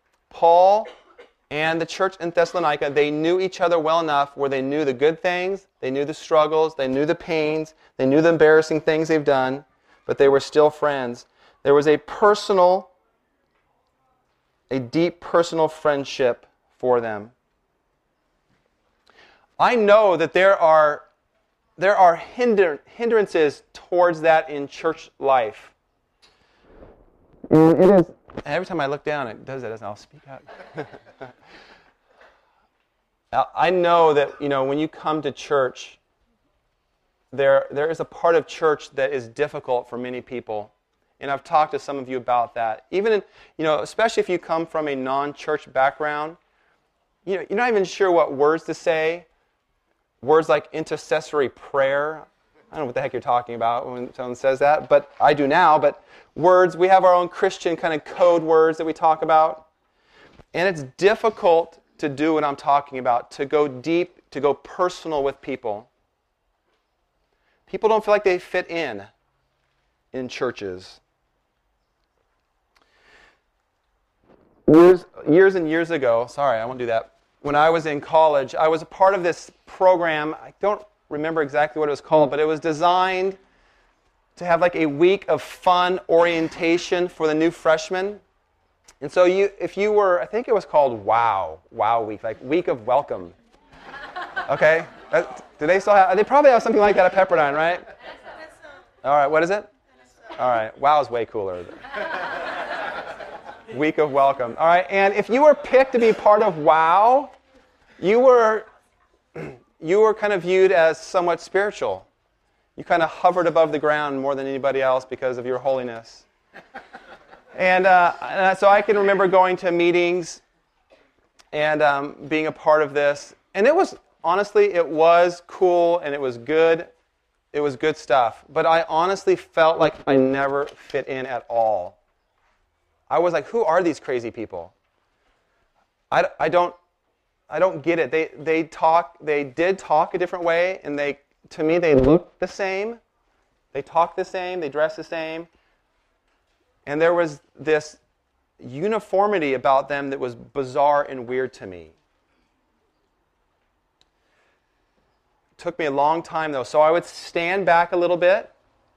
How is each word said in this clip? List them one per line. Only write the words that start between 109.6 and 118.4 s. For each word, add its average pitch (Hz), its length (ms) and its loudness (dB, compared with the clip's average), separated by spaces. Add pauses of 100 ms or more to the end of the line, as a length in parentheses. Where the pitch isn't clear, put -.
you 175 200 2
were 220 120 4
kind 208 220 -2
of 175 80 -4
viewed 185 300 2
as 160 280 2
somewhat 175 400 -2
spiritual. 147 640 -4 (720)
You 147 80 -14
kind 170 180 0
of 156 60 -2
hovered 180 380 0
above 160 260 2
the 151 60 -2
ground 147 420 -2
more 139 140 -4
than 135 120 -8
anybody 135 360 -4
else 131 240 0
because 127 320 -6
of 123 80 -10
your 127 120 -4
holiness. 123 680 -6 (1300)
And, 185 300 2
uh, 180 360 4
and 185 360 -2